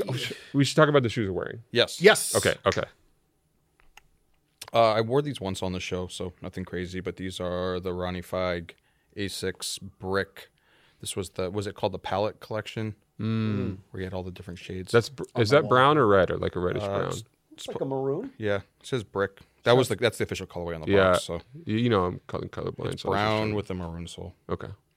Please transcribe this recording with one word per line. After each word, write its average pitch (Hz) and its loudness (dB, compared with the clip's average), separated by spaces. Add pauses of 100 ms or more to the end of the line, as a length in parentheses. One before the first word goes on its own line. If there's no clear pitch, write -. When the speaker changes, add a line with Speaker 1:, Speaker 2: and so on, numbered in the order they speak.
Speaker 1:
oh, 131 -4
Speaker 2:
Yeah. 127 -2
Speaker 1:
sh-, - -6 (180)
we 139 4
should - -2
talk 156 8
about 143 6
the 117 0
shoes 107 -2
we're 90 -4
wearing. - -10
Speaker 3:
Yes. 117 2
Speaker 2:
Yes. 196 6
Speaker 1:
Okay, 95 4 (100)
okay. 98 2 (1900)
Speaker 3:
Uh, 113 6
I 110 2
wore 120 0
these 147 -8
once 95 -6
on 92 -2
the 92 -4
show, 90 -6
so 92 -10
nothing 92 -10
crazy, 90 -8
but 90 -8
these 92 -8
are 90 -4
the 90 -6
Ronnie 90 -4
Feig 90 -4 (440)
A 98 -6
six - -6
brick. 95 -6 (500)
This - -10
was 98 -8
the, 92 -4
was 101 -4
it 98 -8
called 101 -2
the - -10
Palette 101 -4
Collection? 110 -8 (240)
Speaker 1:
Mm. 113 -4 (300)
Speaker 2:
Mm. 95 -4 (140)
Speaker 3:
Where 95 -10
you 92 -4
had 92 -8
all 92 -6
the 92 -10
different 90 -14
shades. 92 -10
Speaker 1:
That's 117 4
br-, - -12 (120)
Speaker 2:
On 123 0
Speaker 1:
is 104 2
Speaker 2:
the 143 8
Speaker 1:
that 156 6
Speaker 2:
wall. 110 -6
Speaker 1:
brown 131 6
or 117 6
red 95 6
or, 85 -2
like, 90 -2
a 90 -2
reddish 90 -2
Speaker 3:
Uh, 101 -4
Speaker 1:
brown? 95 -2
Speaker 3:
it's, 107 -6 (280)
Speaker 2:
It's - -16
like - -8
a 160 -2
maroon. 135 -4
Speaker 3:
Yeah, 101 -2 (180)
it - -20
says 120 -4
brick. - -4 (220)
That 120 8
was 131 4
the, 107 0
that's 113 0
the 113 -2
official 95 -6
colorway 85 -8
on 80 -8
the 82 -4
Speaker 1:
Yeah. 95 6
Speaker 3:
box. 87 2
So 85 -6 (320)
Speaker 1:
Y-, 107 -2
you 120 2
know 98 4
I'm 95 -4
color, 87 -8
colorblind, 87 -6
Speaker 3:
it's - -10
Speaker 1:
so 101 -2
I - 2
was 98 2
just 104 2
Speaker 3:
brown 107 2
Speaker 1:
trying 107 -2
Speaker 3:
with 101 -4
a 95 -6
maroon 85 -8
sole. 90 -14 (160)
Speaker 1:
Okay. 92 -6 (280)